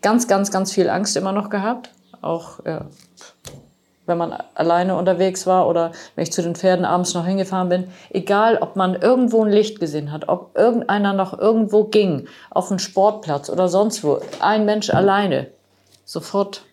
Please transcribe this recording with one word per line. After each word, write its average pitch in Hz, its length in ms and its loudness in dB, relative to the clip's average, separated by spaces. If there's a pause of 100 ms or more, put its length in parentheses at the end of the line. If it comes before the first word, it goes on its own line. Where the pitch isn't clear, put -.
ganz, 240 240 2
ganz, 202 240 2
ganz 190 220 -2
viel 180 160 2
Angst 185 280 -2
immer 190 160 -2
noch 208 180 -4
gehabt. 214 400 -6 (320)
Auch, 165 420 -8
äh, 160 160 -6 (1300)
wenn 170 120 0
man 170 140 -4 (220)
alleine 175 420 2
unterwegs 185 500 0
war 185 220 4
oder 165 240 0 (220)
wenn - 100 -4
ich 165 80 -8
zu 185 100 -2
den 170 140 -4
Pferden 185 280 2
abends 180 300 0
noch 170 100 -4
hingefahren 185 440 -2
bin. 180 160 0 (260)
Egal, 208 500 2
ob - 160 -6
man 185 180 2
irgendwo 226 500 2
ein 208 60 2
Licht 208 300 2
gesehen 147 320 -6
hat, 151 160 -8
ob - 280 -4
irgendeiner 208 560 2
noch 190 260 -2
irgendwo 214 460 2
ging, 196 420 2 (240)
auf 185 200 -2
einen 190 100 -2
Sportplatz 190 680 0
oder 185 200 0
sonst 202 360 0
wo, 147 160 2 (200)
ein 214 240 2
Mensch 208 260 -2
alleine, 196 580 2 (560)
sofort. 196 680 -6